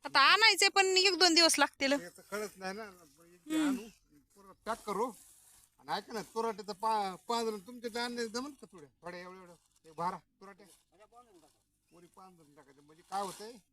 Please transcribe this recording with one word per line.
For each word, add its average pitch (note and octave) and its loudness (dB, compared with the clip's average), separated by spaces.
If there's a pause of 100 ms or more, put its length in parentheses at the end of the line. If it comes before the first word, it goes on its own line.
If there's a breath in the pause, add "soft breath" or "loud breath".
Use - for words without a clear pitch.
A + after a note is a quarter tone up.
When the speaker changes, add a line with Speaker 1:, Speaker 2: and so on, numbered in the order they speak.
Speaker 1:
आता C#4+ 2
आणायचे G4 6
पण F#4+ 4
एक F#4 2
दोन F4 6
दिवस E4 4
लागतील. C#4 0
Speaker 2:
याचं F3 -6
कळत G3+ -8
नाही F#3+ -10
ना. A3 -12
एक F3 -20
Speaker 1:
हम्म. D#4 0
Speaker 2:
आणू, A#3 -4 (480)
परत G3 -20 (120)
पॅक A3 -6
करू. G#3+ -4 (720)
आणि C#3+ -10
ऐका G#3 -8
ना, G#3+ -8
तुराट्याचं G#3 -8
पा-, G#3 -4
पांढरं A3+ -6
तुमच्या A#3 -12
इथं A#3 -6
आणलं A#3+ -6
जमल B3 -10
का B3 -20
थोड्या? D3+ -20 (140)
थोड्या F3 -14
एवढ्या, F#3 -18
एवढ्या. F3 -20 (280)
हे D#3+ -20
भारा, E3+ -6 (220)
तुराट्या. G3 -20 (1300)
वरी F3 -20
पांढरं E3 -20
टाकायचं. C#3 -20
म्हणजे D#3 -20
काय G3 -4
होतंय? G3+ -10 (200)